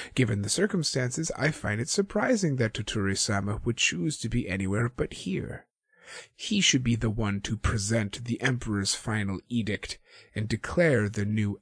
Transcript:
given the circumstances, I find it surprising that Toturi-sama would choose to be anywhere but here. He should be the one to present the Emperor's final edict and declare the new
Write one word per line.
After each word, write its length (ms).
given 260
the 80
circumstances, 880
I 160
find 300
it 80
surprising 680
that 160
Toturi-sama 880
would 140
choose 420
to 100
be 180
anywhere 420
but 240
here. 520
He 260
should 220
be 120
the 140
one 320
to 160
present 680
the 160
Emperor's 520
final 460
edict 480
and 120
declare 640
the 160
new 360